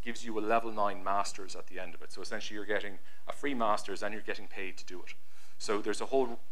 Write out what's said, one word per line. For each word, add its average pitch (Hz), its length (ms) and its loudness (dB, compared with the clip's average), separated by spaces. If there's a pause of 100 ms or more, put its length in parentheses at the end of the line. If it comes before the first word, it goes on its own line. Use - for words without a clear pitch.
gives 117 220 0
you 110 140 0
a - 20 0
level 113 300 2
nine 101 320 0
master's 98 520 0
at 85 120 -2
the 90 120 -2
end 90 140 -2
of - 80 -2
it. - 100 -2
So 98 120 -2
essentially 107 320 -2
you're 104 100 0
getting 101 320 0 (300)
a - 40 0
free 143 220 0
master's 104 480 2
and 104 100 0
you're 104 120 -2
getting 104 240 0
paid 95 300 -2
to - 80 0
do 90 160 0
it. - 120 -2 (460)
So 107 220 2
there's 104 200 0
a 107 60 0
whole 123 320 2 (120)